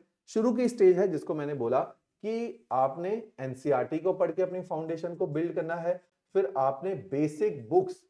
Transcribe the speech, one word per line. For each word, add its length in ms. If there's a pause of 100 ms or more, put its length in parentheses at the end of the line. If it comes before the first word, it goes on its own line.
(260)
शुरू 260
की 160
स्टेज 300
है 100
जिसको 260
मैंने 200
बोला 260 (420)
कि 500
आपने 560 (120)
एनसीईआरटी 580
को 140
पढ़ 200
के 100
अपनी 180
फाउंडेशन 540
को 120
बिल्ड 280
करना 200
है, 300 (280)
फिर 240
आपने 380
बेसिक 760
बुक्स 420